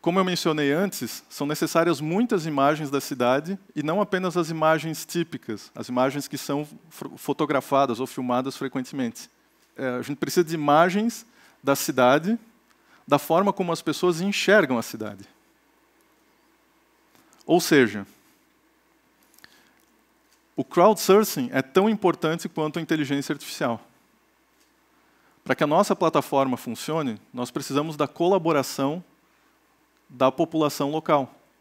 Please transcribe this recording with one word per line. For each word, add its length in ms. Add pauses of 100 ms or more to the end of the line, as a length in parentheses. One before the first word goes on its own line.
Como 180
eu 60
mencionei 480
antes, 560
são 180
necessárias 540
muitas 440
imagens 440
da 100
cidade 580 (160)
e 80
não 200
apenas 340
as 140
imagens 560
típicas, 680
as 140
imagens 400
que 100
são 300 (220)
fo-, 280
fotografadas 840
ou 60
filmadas 500
frequentemente. 720 (480)
É, 140
a 100
gente 160
precisa 260
de 100
imagens 720 (380)
da 140
cidade, 600 (680)
da 100
forma 360
como 180
as 100
pessoas 380
enxergam 580
a 60
cidade. 400 (2250)
Ou 160
seja, 440 (2500)
o 120
crowdsourcing 880
é 80
tão 280
importante 600
quanto 300
a 20
inteligência 500
artificial. 500 (1600)
Para 120
que 80
a 40
nossa 280
plataforma 640
funcione, 600 (140)
nós 160
precisamos 480
da 100
colaboração 960 (1080)
da 220
população 600
local, 420 (280)